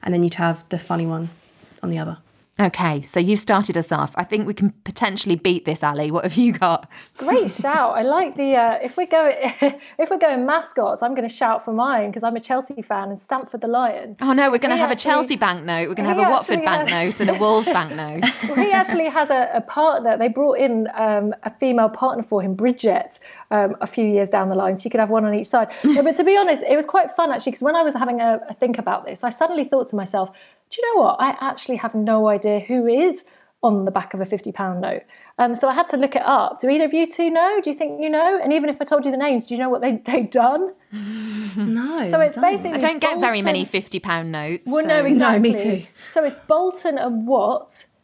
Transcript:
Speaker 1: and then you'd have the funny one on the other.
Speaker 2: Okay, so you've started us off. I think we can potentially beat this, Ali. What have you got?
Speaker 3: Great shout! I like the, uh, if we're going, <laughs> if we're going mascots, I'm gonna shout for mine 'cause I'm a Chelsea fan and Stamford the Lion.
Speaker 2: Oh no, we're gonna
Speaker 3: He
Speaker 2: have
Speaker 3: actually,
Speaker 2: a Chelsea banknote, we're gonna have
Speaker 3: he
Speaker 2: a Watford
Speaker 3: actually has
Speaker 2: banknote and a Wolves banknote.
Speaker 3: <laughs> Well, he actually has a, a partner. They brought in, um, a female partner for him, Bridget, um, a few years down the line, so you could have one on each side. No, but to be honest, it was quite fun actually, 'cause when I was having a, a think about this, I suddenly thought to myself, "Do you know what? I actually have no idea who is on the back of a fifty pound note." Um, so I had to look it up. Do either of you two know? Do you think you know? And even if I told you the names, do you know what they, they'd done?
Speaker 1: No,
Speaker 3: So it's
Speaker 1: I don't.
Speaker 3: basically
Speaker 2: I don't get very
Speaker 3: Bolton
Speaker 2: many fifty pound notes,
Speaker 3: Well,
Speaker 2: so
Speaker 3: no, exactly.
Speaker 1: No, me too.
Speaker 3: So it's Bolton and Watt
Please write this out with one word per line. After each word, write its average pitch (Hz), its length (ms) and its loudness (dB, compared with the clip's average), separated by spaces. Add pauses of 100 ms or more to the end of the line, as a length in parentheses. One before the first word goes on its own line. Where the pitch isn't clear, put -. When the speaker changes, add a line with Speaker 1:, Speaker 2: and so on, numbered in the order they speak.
Speaker 1:
and 185 100 -2
then 175 100 2
you'd 170 120 0
have 170 340 -2
the 175 100 -4
funny 170 260 -4
one 165 240 -6 (540)
on - 80 -6
the 165 80 -4
other. 160 180 -8 (420)
Speaker 2:
Okay, 170 440 0
so - 160 -2
you've 202 200 2
started 202 380 0
us 165 140 -2
off. 147 240 -2
I 175 80 -2
think 214 240 -2
we 208 80 -4
can 202 160 2 (120)
potentially 202 520 -2
beat 175 300 0
this, 156 180 -2
Ali. 147 260 0
What 165 140 -2
have 165 140 -2
you 240 160 6
got? 170 360 0 (260)
Speaker 3:
Great 330 360 0
shout! 277 440 0
I 208 60 0
like 294 340 0
the, 277 200 0
uh, 233 260 2
if 254 160 -8
we're 359 80 0
going, 320 340 2
<laughs> - 220 -4 (380)
if 320 100 0
we're 381 80 0
going 285 300 2
mascots, 285 560 -2
I'm 247 100 -2
gonna 240 160 -4
shout 226 340 -2
for 233 80 -6
mine 226 400 0
'cause 220 120 -8
I'm 233 120 -2
a 226 40 -4
Chelsea 262 420 -4
fan 196 300 -4
and 196 100 -10
Stamford 262 400 -6
the 233 60 -6
Lion. 233 540 -2
Speaker 2:
Oh 262 120 2
no, 277 160 6
we're 240 80 2
gonna 277 160 2
Speaker 3:
He 349 80 0
Speaker 2:
have 302 80 2
Speaker 3:
actually, 269 220 0
Speaker 2:
a - 20 4
Chelsea 294 220 2
banknote, 175 520 -2
we're - 60 -6
gonna - 160 -4
have - 80 2
Speaker 3:
he 415 60 4
Speaker 2:
a 359 80 6
Watford - 260 0
Speaker 3:
actually 320 100 -2
has 294 220 0
Speaker 2:
banknote 175 320 -2
and 196 80 2
a - 100 2
Wolves 220 300 2
banknote. 156 540 -4 (260)
Speaker 3:
<laughs> - 0 -
Well, 294 160 2
he 415 60 2
actually 370 380 2
has 294 200 0
a, 254 240 2
a 226 80 0
partner. 254 560 2
They 233 100 0
brought 269 300 2
in, 226 380 2
um, 214 480 0
a 214 160 -6
female 240 300 4
partner 240 340 -2
for 202 180 0
him, 190 140 -2
Bridget, 226 640 0 (320)
um, 202 300 2
a 220 60 -4
few - 160 -2
years 202 260 2
down 190 200 0
the 190 60 -2
line, 190 220 0
so - 80 -8
you 233 40 -4
could 233 100 0
have 214 120 2
one 220 140 2
on 208 100 0
each 208 140 -2
side. 226 180 2 (160)
No, 285 180 4
but 302 140 2
to 349 80 0
be 381 120 4
honest, 370 320 2
it 269 80 4
was 302 120 0
quite 359 240 2
fun 330 200 0
actually, 240 200 -4
'cause - 100 -8
when 294 140 0
I 330 80 2
was 302 100 0
having 240 260 -2
a, 226 300 2
a 208 60 -10
think 240 240 0
about - 260 -4
this, - 180 -10
I 247 60 -2
suddenly 320 340 0
thought 269 260 0
to 220 60 -6
myself, 190 360 -4 (380)
"Do - 120 -8
you 466 140 0
know 359 80 6
what? - 160 4
I 269 200 0
actually 262 380 -6
have 226 180 -6
no 220 320 2
idea 208 320 2
who 240 280 -2
is 269 360 2 (400)
on 208 220 2
the 196 60 0
back 185 220 -4
of 196 60 -8
a 190 60 -2
fifty 202 260 -6
pound 185 300 -6
note." - 220 -6 (360)
Um, 240 160 2
so 269 140 2
I 262 40 0
had 339 160 0
to 294 80 -2
look 269 180 0
it 262 100 0
up. 247 340 2
Do 254 100 0
either 311 140 4
of 294 100 0
you 320 160 2
two 339 200 0
know? 349 340 2
Do 302 60 -2
you 294 60 -4
think 294 260 -6
you 311 80 -2
know? 330 340 2
And 277 80 0
even 302 180 2
if 285 120 -6
I - 40 -2
told 285 200 0
you 277 60 0
the 262 60 -2
names, 262 280 0
do - 80 -8
you 233 80 -4
know 254 80 -2
what 247 120 0
they, 247 120 0 (120)
they'd 240 240 0
done? 285 420 2 (840)
Speaker 1:
No, 233 540 -2
Speaker 3:
So 320 120 2
it's 294 160 2
Speaker 1:
I 233 40 0
don't. 359 100 4
Speaker 3:
basically 381 220 -4
Speaker 2:
I 294 40 -2
don't 311 220 0
get 320 200 0
very 240 180 2
Speaker 3:
Bolton 196 80 0
Speaker 2:
many 190 200 2
fifty 190 340 -4
pound 165 320 -4
notes, 156 380 -6
Speaker 3:
Well, 302 140 2
Speaker 2:
so 320 40 -2
Speaker 3:
no, 302 180 2
exactly. 233 460 4
Speaker 1:
No, 220 60 0
me 202 240 0
too. - 40 -16 (180)
Speaker 3:
So 320 200 -2
it's 285 120 -2 (120)
Bolton 339 500 0
and 233 300 -4
Watt 240 580 -2 (180)